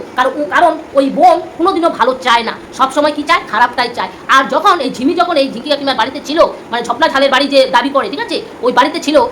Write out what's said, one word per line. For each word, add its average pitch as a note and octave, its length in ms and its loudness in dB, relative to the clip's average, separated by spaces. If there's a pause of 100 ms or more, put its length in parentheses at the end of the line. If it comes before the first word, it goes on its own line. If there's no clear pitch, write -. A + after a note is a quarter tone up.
(160)
কারণ B3+ 200 0
ও, D4 140 -4
কারণ D#4 280 2 (160)
ওই C#4 160 2
বোন E4 300 4 (180)
কোনোদিনও E4+ 320 0
ভালো B3+ 320 0
চায় A#3+ 220 2
না, A3 100 -6 (200)
সবসময় D4 380 0
কি D4 120 -6
চায়? E4+ 180 2 (100)
খারাপটাই A#3+ 440 0
চায়। F#3+ 140 -6 (180)
আর C4+ 220 4
যখন E4+ 300 2
এই C4 100 -4
ঝিমি, C#4 240 -2
যখন E4+ 240 0
এই C4+ 160 0
ঝিঙ্কি A#3+ 160 -10
কাকিমার C#4 260 -2
বাড়িতে A3+ 300 -4
ছিল, D#4 140 -2 (320)
মানে, A#3 120 -4
ঝপনা C4 260 0
ঝালের C4+ 220 2
বাড়ি C4+ 160 2
যে C4+ 200 4
দাবি B3+ 220 0
করে, B3+ 200 -2
ঠিক D4 100 -6
আছে, F4+ 220 -6 (200)
ওই A#3+ 100 0
বাড়িতে D4+ 280 0
ছিল, C#4+ 320 2